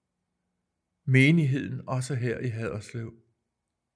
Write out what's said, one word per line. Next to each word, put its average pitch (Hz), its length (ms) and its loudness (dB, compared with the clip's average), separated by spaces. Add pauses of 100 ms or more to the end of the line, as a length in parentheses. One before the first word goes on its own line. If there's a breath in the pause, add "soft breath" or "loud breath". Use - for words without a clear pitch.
(1040)
menigheden 131 840 2
også 127 280 -4
her 120 240 -4
i 127 80 -6
Haderslev. 110 760 -10 (720)